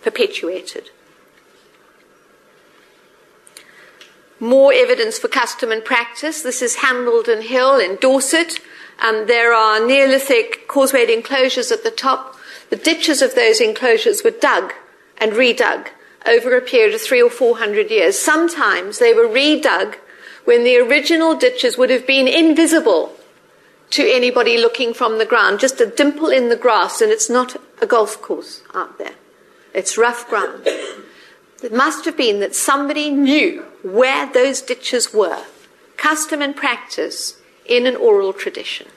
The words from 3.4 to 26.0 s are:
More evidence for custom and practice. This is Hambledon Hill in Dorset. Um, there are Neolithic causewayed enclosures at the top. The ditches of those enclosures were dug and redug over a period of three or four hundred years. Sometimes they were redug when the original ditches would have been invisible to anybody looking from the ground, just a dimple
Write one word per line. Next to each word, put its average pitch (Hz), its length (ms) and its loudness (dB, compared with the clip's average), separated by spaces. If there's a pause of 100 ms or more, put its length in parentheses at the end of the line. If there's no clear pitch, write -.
More 269 320 6
evidence 240 440 2
for - 120 -4
custom 240 420 -4
and 220 140 -6
practice. 277 560 -4
This 247 200 -6
is 240 140 -4
Hambledon 233 680 0
Hill 254 360 2
in 185 160 -2
Dorset. 269 640 0 (400)
Um, 220 280 -2
there 233 260 4
are 220 260 4
Neolithic 262 880 2
causewayed 262 420 2
enclosures 254 600 0
at 220 140 -4
the 226 60 -2
top. - 420 -4 (360)
The 226 60 -4
ditches 320 460 0
of 247 140 0
those 226 260 2
enclosures 220 600 0
were 226 80 2
dug 247 420 -2 (440)
and 220 160 -2
redug 226 540 0 (380)
over 240 300 2
a 247 60 2
period 226 340 2
of 220 60 -6
three 247 200 2
or 240 80 6
four 233 280 0
hundred 214 320 -2
years. 196 300 0
Sometimes 285 800 0
they 233 140 6
were 226 140 4
redug 226 680 0 (500)
when 240 180 4
the 247 140 4
original 302 580 2
ditches 494 420 0
would 254 120 2
have 254 160 0
been 269 220 2
invisible 302 880 2 (760)
to - 140 -2
anybody 240 540 2
looking 233 360 0
from 220 240 -2
the 220 80 0
ground, 202 360 0
just 262 180 0
a 240 60 4
dimple 294 420 -4